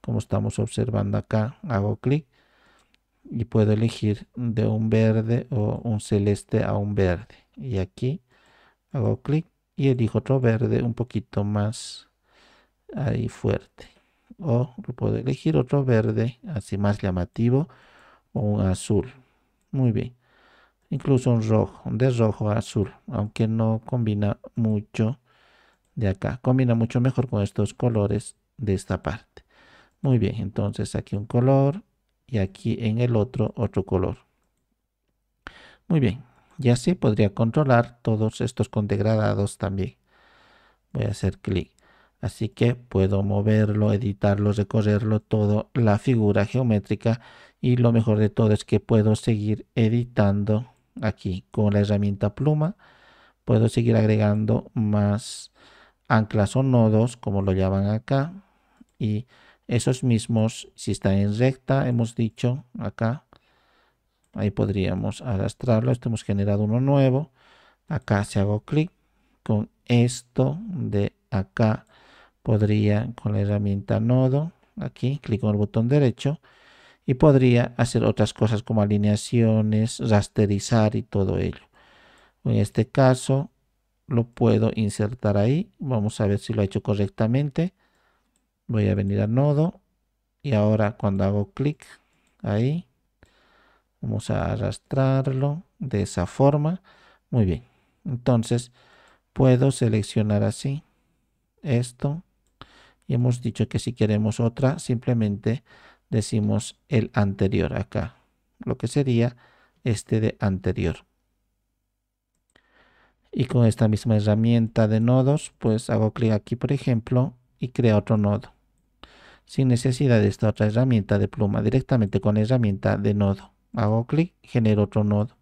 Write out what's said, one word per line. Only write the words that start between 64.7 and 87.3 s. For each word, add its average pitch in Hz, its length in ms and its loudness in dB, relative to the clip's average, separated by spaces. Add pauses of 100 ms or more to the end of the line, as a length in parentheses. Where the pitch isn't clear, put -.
arrastrarlo. 113 720 -2
Esto 120 160 -4
hemos 110 140 -6
generado 101 400 0
uno 110 180 0
nuevo. 139 500 2 (560)
Acá 101 380 -2
si - 120 -6
hago 104 280 0
clic 156 260 -2 (520)
con 110 260 -2 (160)
esto 127 800 0
de 107 460 -2 (160)
acá, 110 580 -2 (560)
podría 107 720 2
con - 160 -4
la 104 80 -2
herramienta 104 640 -2
nodo, 131 500 2 (260)
aquí, 131 420 -6
clic - 200 -4
con 107 120 0
el 104 60 0
botón 113 300 0
derecho, 139 540 0 (640)
y 139 80 0
podría 127 640 4
hacer 120 260 0
otras 107 300 0
cosas 107 300 0
como 110 180 0
alineaciones, 107 1200 2
rasterizar 107 960 2
y 110 60 -4
todo 95 340 -2
ello. 92 240 -4 (840)
En 120 120 0
este 107 340 0
caso, 135 640 2 (540)
lo 117 200 0
puedo 110 500 2
insertar 107 640 -2
ahí. 131 420 0
Vamos 110 400 -2
a 107 80 0
ver 101 120 0
si - 120 -10
lo 110 100 0
ha 98 40 2
hecho - 180 -4
correctamente. 120 920 -2 (920)